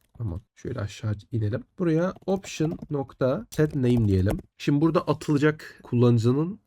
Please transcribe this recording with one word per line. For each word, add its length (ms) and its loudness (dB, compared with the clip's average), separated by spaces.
aman 220 -6
şöyle 240 -10
aşağı 360 -6
inelim. 320 -4
Buraya 340 0
option 540 -4
nokta 600 -4
set 260 -2
name 320 2
diyelim. 320 2
Şimdi 240 2
burada 260 2
atılacak 760 0
kullanıcının 840 2